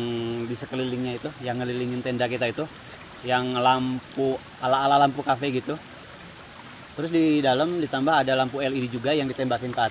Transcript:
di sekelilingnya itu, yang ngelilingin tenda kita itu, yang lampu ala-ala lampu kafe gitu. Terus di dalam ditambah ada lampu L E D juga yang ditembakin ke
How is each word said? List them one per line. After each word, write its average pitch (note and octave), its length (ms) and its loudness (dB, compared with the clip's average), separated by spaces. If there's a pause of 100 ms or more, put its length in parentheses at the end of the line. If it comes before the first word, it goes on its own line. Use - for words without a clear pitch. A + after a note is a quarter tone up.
(500)
di B2 80 -4
sekelilingnya B2+ 640 -4
itu, D3 80 -6 (160)
yang B2 160 -2
ngelilingin B2 400 -2
tenda B2 240 0
kita A#2+ 240 0
itu, D3 160 -4 (560)
yang B2+ 320 0
lampu B2+ 800 2 (240)
ala-ala C3+ 400 4
lampu C#3 240 4
kafe C3+ 320 0
gitu. D3 240 -2 (1200)
Terus D#3+ 160 -4
di D#3+ 240 6
dalam D3 400 4
ditambah C#3+ 480 2
ada C3 80 4
lampu C3 240 2
L C3+ 160 0
E C3 80 0
D B2 160 -4
juga C3 160 0
yang C#3 160 2
ditembakin B2 400 0
ke A#2+ 200 0